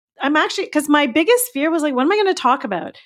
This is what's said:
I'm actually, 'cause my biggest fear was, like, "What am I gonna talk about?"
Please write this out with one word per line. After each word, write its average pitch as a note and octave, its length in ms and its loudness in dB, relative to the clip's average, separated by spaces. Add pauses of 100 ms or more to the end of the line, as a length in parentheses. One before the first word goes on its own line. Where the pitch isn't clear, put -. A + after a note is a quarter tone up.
(240)
I'm D4 140 0
actually, F#4+ 300 -2
'cause D4 200 -2
my D4 200 4
biggest D#4 440 2
fear D4 200 -2
was, E4 100 0
like, D4 140 -2
"What B3+ 80 0
am D#4+ 80 2
I G#4+ 60 0
gonna F#4+ 180 2
talk C4 280 0
about?" F3+ 320 -6 (100)